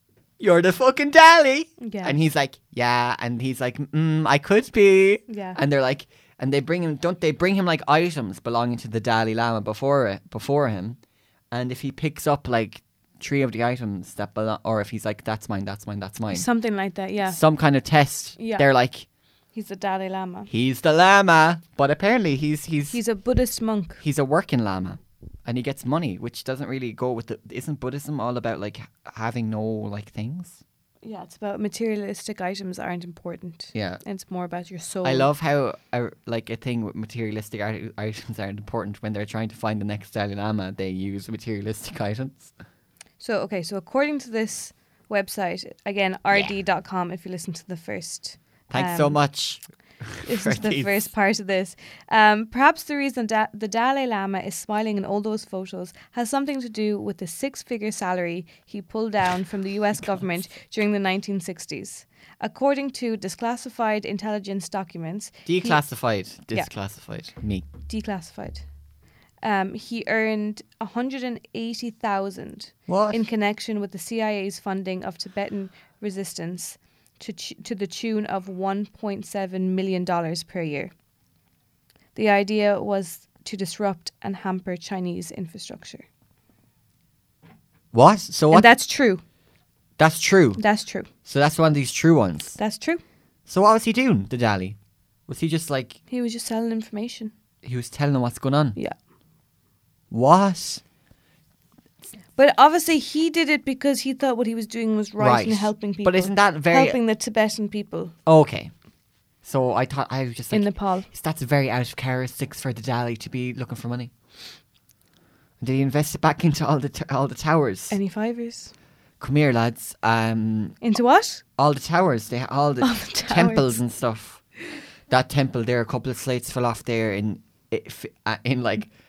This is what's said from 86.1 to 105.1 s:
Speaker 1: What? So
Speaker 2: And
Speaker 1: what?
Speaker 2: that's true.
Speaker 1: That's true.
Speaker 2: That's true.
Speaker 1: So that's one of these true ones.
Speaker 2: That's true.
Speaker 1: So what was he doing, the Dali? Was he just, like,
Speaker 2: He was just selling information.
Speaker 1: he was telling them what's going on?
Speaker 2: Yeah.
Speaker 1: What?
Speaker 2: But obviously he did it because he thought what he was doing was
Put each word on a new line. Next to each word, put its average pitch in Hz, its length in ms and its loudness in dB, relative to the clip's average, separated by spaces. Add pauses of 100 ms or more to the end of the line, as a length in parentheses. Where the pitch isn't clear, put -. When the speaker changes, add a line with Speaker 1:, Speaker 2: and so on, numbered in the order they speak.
Speaker 1:
What? 170 280 10
So - 280 2
Speaker 2:
And 160 80 8
Speaker 1:
what? 208 60 10
Speaker 2:
that's 233 240 10
true. 208 340 2 (800)
Speaker 1:
That's 156 220 6
true. 151 380 6
Speaker 2:
That's 214 260 2
true. - 180 -8 (200)
Speaker 1:
So - 160 -4
that's 147 200 4
one 160 100 6
of 151 60 4
these 139 180 0
true 165 240 6
ones. 92 380 0
Speaker 2:
That's 214 240 -4
true. 339 200 -2 (460)
Speaker 1:
So - 180 2
what 208 120 10
was 226 100 2
he 226 80 0
doing, 202 380 2
the 127 80 -4
Dali? 101 380 0 (500)
Was - 140 -10
he 160 80 0
just, 160 220 -2
like, 131 380 -4
Speaker 2:
He 247 120 -4
was 233 120 -2
just 233 140 -10
selling 226 260 -2
information. 220 600 -8 (280)
Speaker 1:
he 123 160 -8
was 120 140 -6
telling 143 240 0
them 127 80 2
what's 120 160 -2
going 135 160 -2
on? 147 220 2
Speaker 2:
Yeah. - 160 -6 (1160)
Speaker 1:
What? 170 720 4 (1500)
Speaker 2:
But 277 200 8
obviously 311 420 8
he 320 300 0
did 320 220 0
it 294 140 0
because 269 360 0
he 269 140 -4
thought 262 240 0
what 240 80 0
he 226 80 -2
was 220 120 -6
doing 220 300 -2
was 214 160 -2